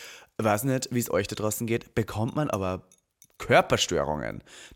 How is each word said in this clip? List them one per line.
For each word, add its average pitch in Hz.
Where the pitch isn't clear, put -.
weiß 107
nicht, 131
wie 123
es 113
euch 98
da -
draußen 107
geht, 113
bekommt 107
man 151
aber 95
Körperstörungen. 76